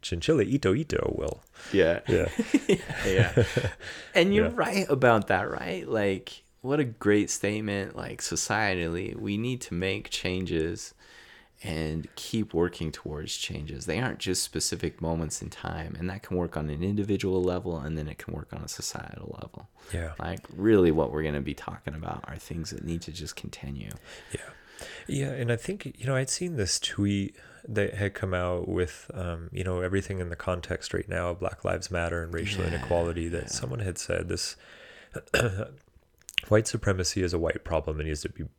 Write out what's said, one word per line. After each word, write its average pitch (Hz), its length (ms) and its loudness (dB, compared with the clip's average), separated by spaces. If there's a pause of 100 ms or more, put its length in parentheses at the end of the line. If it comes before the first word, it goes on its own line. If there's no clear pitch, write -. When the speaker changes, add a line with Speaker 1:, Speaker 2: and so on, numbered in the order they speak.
Speaker 1:
Chinchilla 104 440 2
Ito 95 300 4
Ito - 440 0
will. - 220 -4 (320)
Speaker 2:
Yeah. 85 340 6
Speaker 1:
Yeah. 82 220 4 (200)
Speaker 2:
<laughs> - 200 2
Yeah, 190 80 6 (300)
yeah. 92 380 6 (340)
Speaker 1:
<laughs> - 360 -14
Speaker 2:
And 196 180 6
you're 208 140 6
Speaker 1:
Yeah. - 80 0
Speaker 2:
right 185 340 2
about 120 400 6
that, 98 220 2
right? - 380 -6
Like, 101 560 0 (160)
what 139 180 0
a 151 60 4
great 104 460 4
statement. 104 680 -2
Like, - 240 -8
societally, 92 960 0
we 104 220 -2
need 123 240 -2
to - 120 -8
make 95 360 -2
changes 90 840 -2 (680)
and 78 520 -2
keep - 400 -2
working 82 380 2
towards 76 440 -8
changes. 76 500 -6
They 82 120 0
aren't 120 220 -2
just 90 240 0
specific - 580 -2
moments 82 400 -2
in - 80 -8
time, 82 480 -8
and 90 100 -4
that 92 140 -8
can - 140 -4
work 87 200 0
on 76 140 -2
an 76 140 -2
individual 98 580 2
level, 90 360 0
and 78 200 -2
then 76 100 -2
it 76 100 -10
can - 140 -8
work 76 200 -8
on - 100 -10
a - 60 -10
societal - 720 -8
level. - 260 -14 (240)
Speaker 1:
Yeah. 82 280 -4
Speaker 2:
Like, 85 200 -4 (140)
really 95 380 8
what 76 200 4
we're 76 120 -2
gonna 73 160 0
be 71 140 -4
talking - 400 -10
about 80 340 -8
are - 80 -10
things 82 340 -8
that - 140 -8
need 82 180 -4
to 80 100 -12
just 76 220 -10
continue. 67 560 -10 (420)
Speaker 1:
Yeah. - 180 -8 (580)
Yeah, 139 220 -2
and 127 200 -2
I 120 60 2
think, 185 420 -6
you - 80 -6
know, 135 80 2
I'd 131 160 0
seen 180 240 -2
this 101 240 0
tweet 101 560 0 (320)
that 104 280 0
had 98 200 0
come 95 180 -2
out 90 360 0
with, 90 440 -2
um, 85 400 -6
you 92 120 -4
know, 90 160 0
everything 95 400 0
in 87 80 -4
the 85 80 -6
context - 580 -4
right 92 140 -2
now 87 220 -2
of 90 100 -4
Black - 240 -4
Lives 90 260 -2
Matter 85 320 0
and 82 100 -6
racial 92 300 -2
Speaker 2:
Yeah, 85 120 2
Speaker 1:
inequality 85 540 0
that 82 140 -2
Speaker 2:
yeah. - 60 -8
Speaker 1:
someone 123 320 -4
had 92 180 -2
said 87 300 -2
this, 87 260 -4 (800)
<clears throat> - 80 6 (1040)
white 110 200 8
supremacy 95 540 2
is 87 100 2
a 87 60 2
white 82 260 0
problem 78 340 0
and 76 100 -2
needs 76 140 -4
to - 60 -4
be - 160 -8 (140)